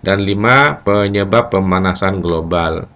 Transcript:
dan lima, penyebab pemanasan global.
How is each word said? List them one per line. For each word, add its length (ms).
dan 240
lima, 560
penyebab 720
pemanasan 720
global. 720